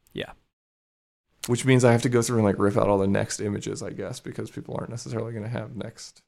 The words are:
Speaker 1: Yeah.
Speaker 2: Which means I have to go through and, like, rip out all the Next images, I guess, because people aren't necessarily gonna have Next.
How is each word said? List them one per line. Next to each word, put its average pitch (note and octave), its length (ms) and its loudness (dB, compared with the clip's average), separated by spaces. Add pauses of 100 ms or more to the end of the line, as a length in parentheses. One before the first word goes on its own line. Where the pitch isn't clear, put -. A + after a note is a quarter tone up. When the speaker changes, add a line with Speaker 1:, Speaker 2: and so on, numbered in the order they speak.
(120)
Speaker 1:
Yeah. - 200 -8 (1120)
Speaker 2:
Which B2 180 0
means B2+ 200 6
I A#2+ 80 8
have A#2+ 100 4
to C3+ 80 2
go A#2+ 100 4
through A#2 180 0
and, A2 60 4
like, G2+ 140 4
rip G2+ 180 2
out G2+ 120 4
all G2+ 100 4
the F#2+ 80 2
Next G2+ 340 0
images, G#2 420 -6
I G2+ 80 -10
guess, G2+ 300 -10
because A2+ 300 -10
people A#2+ 280 -10
aren't - 120 -8
necessarily A#2 420 -8
gonna A2+ 160 -8
have A#2+ 260 -8
Next. - 540 -14